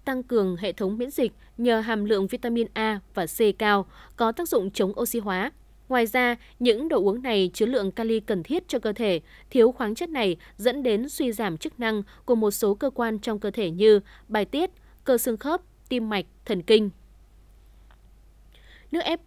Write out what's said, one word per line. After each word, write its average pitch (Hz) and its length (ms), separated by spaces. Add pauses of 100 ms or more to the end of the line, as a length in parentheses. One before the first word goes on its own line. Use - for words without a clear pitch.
tăng 254 180
cường 202 320
hệ 180 180
thống 208 240
miễn 247 140
dịch 247 200 (260)
nhờ 233 220
hàm 214 260
lượng 196 220
vitamin 233 460
A 220 260 (140)
và 180 120
C 202 340
cao, 202 260 (300)
có 226 160
tác 339 180
dụng 196 220
chống 202 280
oxy 233 200
hóa. 196 320 (380)
Ngoài 247 160
ra, 240 300 (240)
những 240 300
đồ 302 80
uống 202 240
này 202 320
chứa 214 120
lượng 220 260
kali 226 280
cần 202 240
thiết 339 240
cho 262 120
cơ 208 140
thể. 202 260 (300)
Thiếu 247 220
khoáng 226 240
chất 349 140
này 220 280 (200)
dẫn 247 260
đến 233 260
suy 262 220
giảm 202 260
chức - 220
năng 220 240 (220)
của 254 100
một 214 160
số 202 220
cơ 269 160
quan 226 300
trong 214 200
cơ 208 120
thể 196 200
như 208 280 (280)
bài 208 180
tiết, 320 240 (340)
cơ 254 140
xương 233 200
khớp, 311 240 (280)
tim 226 200
mạch, 202 160 (200)
thần 190 160
kinh. 202 280 (2000)
Nước 339 120
ép 330 240